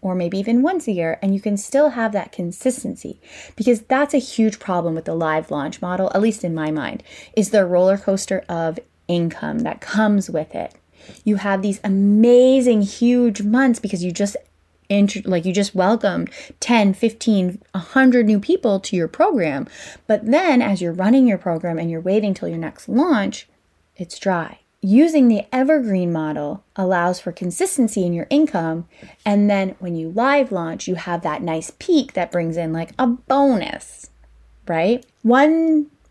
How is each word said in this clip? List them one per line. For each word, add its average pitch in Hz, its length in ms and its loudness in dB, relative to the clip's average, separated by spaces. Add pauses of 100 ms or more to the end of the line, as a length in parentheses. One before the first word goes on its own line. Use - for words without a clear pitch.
or 185 140 -4
maybe 180 240 -4
even 233 240 2
once 339 240 -2
a 220 40 -2
year, 165 300 -2
and 196 140 0
you 196 40 -2
can 208 160 -2
still 277 340 0
have 233 220 -4
that 196 200 -6
consistency, - 880 -6 (360)
because 226 260 0
that's 285 340 -2
a - 20 4
huge 220 400 -2
problem 170 380 -4
with 160 100 -8
the 165 80 -6
live 160 380 -2
launch 147 320 -6
model, 185 320 -4
at 196 60 2
least 220 220 -2
in 165 120 -4
my 156 160 -4
mind, 147 320 -6 (340)
is 202 140 0
the 202 120 4
roller 185 360 2
coaster 190 500 -4
of 165 300 -4 (280)
income 160 520 -4
that 156 220 -6
comes 208 500 0
with 156 240 -6
it. - 180 -10 (500)
You 214 120 2
have 196 260 -2
these 196 220 -2
amazing, 226 1000 6
huge 233 640 2
months 240 360 2
because 190 240 -4
you 180 80 -2
just 202 240 -4 (540)
int-, 202 380 2
like, 175 180 0
you 185 80 0
just 202 220 -2
welcomed 185 560 0 (280)
ten, 208 360 2
fifteen, 202 640 -2 (140)
a 185 40 -4
hundred 247 460 4
new 208 140 2
people 214 400 0
to - 160 -8
your 170 120 -2
program. 170 600 0 (400)
But 214 180 0
then 269 380 2
as 196 180 -2
you're 170 100 -4
running 220 360 4
your 196 100 2
program 165 400 -4
and 165 140 -4
you're 165 100 -6
waiting 196 320 0
till 180 140 -8
your 165 100 -6
next - 320 -12
launch, 226 580 0 (500)
it's 175 200 -12
dry. 175 400 -4 (240)
Using 269 460 4
the 214 260 2
evergreen 247 580 0
model 156 520 -6 (120)
allows 180 440 0
for 175 120 -10
consistency 214 720 -2
in 175 100 -2
your 170 180 -6
income. 170 560 0 (360)
And 208 240 2
then 190 300 0
when 175 180 -8
you 160 140 -6
live 254 420 0
launch, 165 360 -6
you 180 80 -2
have 170 260 -6
that 151 220 -6
nice 160 340 -6
peak 320 360 0
that 175 180 -4
brings 165 260 -2
in, 160 160 -4
like, 165 240 -8
a 254 80 0
bonus, 254 1040 -2 (580)
right? 185 380 0 (160)
One 302 640 2 (260)